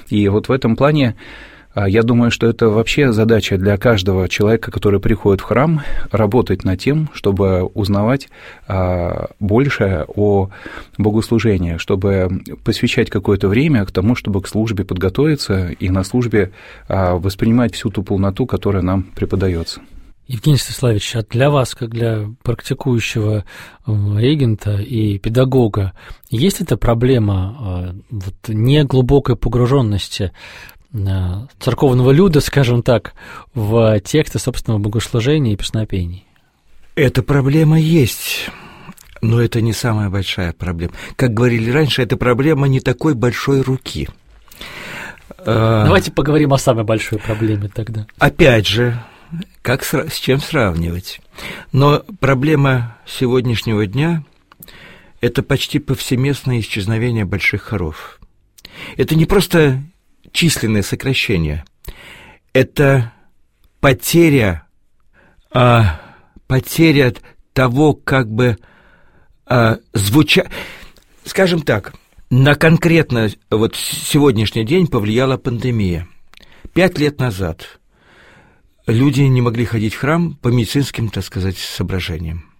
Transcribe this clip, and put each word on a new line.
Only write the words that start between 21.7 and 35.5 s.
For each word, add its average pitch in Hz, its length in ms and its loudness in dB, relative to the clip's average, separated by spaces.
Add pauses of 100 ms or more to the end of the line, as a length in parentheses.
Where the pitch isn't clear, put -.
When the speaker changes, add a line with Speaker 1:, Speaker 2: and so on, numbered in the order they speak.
Speaker 2:
как 120 140 -10
для 113 380 -2 (160)
практикующего, 113 1000 -2 (420)
э, 110 60 -2 (260)
регента 117 580 0
и 107 420 -2
педагога, 117 760 2 (380)
есть 147 300 0
эта 156 160 -2
проблема, 113 800 2 (340)
э, - 20 -10 (180)
вот, 98 240 -10 (140)
неглубокой 131 880 2
погружённости, 117 960 0 (640)
э, 95 380 -2 (260)
церковного 127 540 2
люда, 156 280 6
скажем 120 420 2
так, - 320 0 (380)
в 110 480 2
тексты - 380 0
собственного 117 420 -2
богослужения 117 720 0